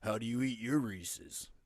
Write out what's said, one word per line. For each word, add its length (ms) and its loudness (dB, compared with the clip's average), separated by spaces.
How 160 2
do 80 -2
you 180 2
eat 160 2
your 200 4
Reese's? 680 -4